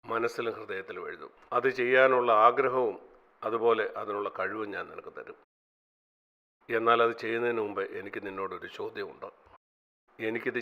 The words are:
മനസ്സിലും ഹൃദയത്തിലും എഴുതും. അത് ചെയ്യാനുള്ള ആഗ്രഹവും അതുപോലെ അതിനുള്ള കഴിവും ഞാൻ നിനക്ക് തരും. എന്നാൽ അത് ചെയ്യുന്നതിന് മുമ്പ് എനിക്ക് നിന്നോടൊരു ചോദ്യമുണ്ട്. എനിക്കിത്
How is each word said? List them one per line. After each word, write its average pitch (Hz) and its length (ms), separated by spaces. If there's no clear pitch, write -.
മനസ്സിലും 113 520
ഹൃദയത്തിലും 95 520
എഴുതും. 78 240
അത് 120 180
ചെയ്യാനുള്ള 127 600
ആഗ്രഹവും 123 520
അതുപോലെ 113 420
അതിനുള്ള 104 360
കഴിവും 104 340
ഞാൻ 90 180
നിനക്ക് - 260
തരും. - 240
എന്നാൽ 117 340
അത് 117 200
ചെയ്യുന്നതിന് 117 420
മുമ്പ് 98 180
എനിക്ക് 104 300
നിന്നോടൊരു 92 500
ചോദ്യമുണ്ട്. 104 500
എനിക്കിത് 113 440